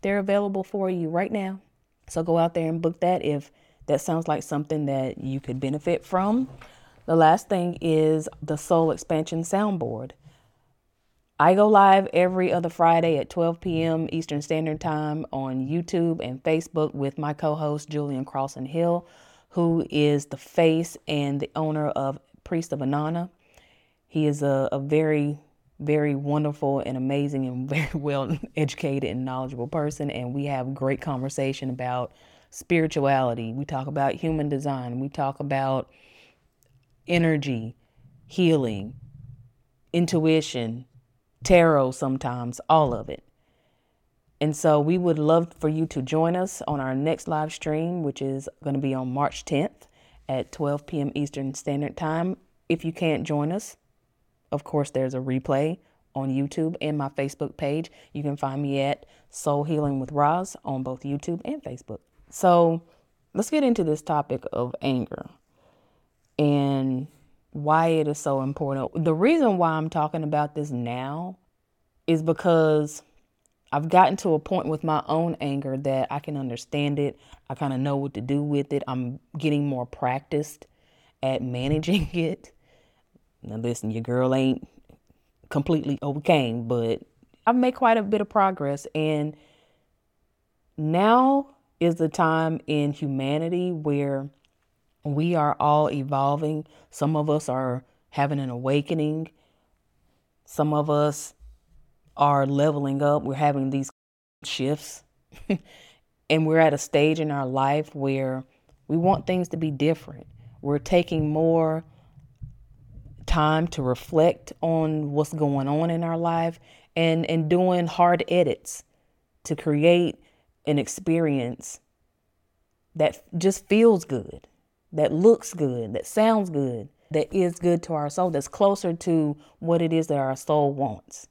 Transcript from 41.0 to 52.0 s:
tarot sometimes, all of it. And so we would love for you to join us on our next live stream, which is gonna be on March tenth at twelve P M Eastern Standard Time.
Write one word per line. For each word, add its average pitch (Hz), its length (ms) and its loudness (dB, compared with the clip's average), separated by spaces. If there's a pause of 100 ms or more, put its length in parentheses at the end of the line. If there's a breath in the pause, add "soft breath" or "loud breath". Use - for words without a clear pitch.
tarot 160 480 6
sometimes, 123 680 -4 (100)
all 156 240 6
of 110 140 -6
it. - 160 -10 (1160)
And 151 140 0
so 151 240 4
we 160 180 2
would 170 220 2
love 165 400 4
for 156 100 0
you 160 180 0
to 143 140 -4
join 160 340 0
us 185 300 -4
on 147 140 -2
our 131 160 -4
next 151 320 -2
live 156 260 -4
stream, 165 480 -4
which 143 180 -4
is 135 300 -6 (140)
gonna 139 160 -2
be 131 160 -2
on 127 180 -4
March 143 320 -2
tenth - 420 -2 (400 soft breath)
at 131 240 -4
twelve 143 360 -4
P 151 140 -4
M 135 120 -2
Eastern 139 400 -4
Standard 143 440 -4
Time. 165 400 -2 (300)